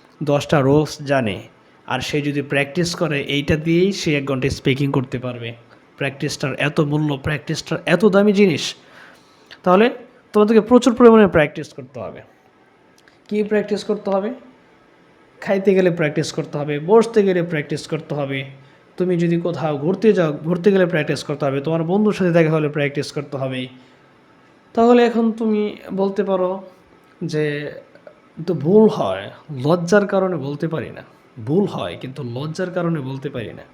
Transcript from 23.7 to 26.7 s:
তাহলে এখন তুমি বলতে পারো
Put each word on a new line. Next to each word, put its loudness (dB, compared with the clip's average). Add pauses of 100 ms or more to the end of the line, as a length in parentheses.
তাহলে 6
এখন 0
তুমি -2 (180)
বলতে -2
পারো -2 (600)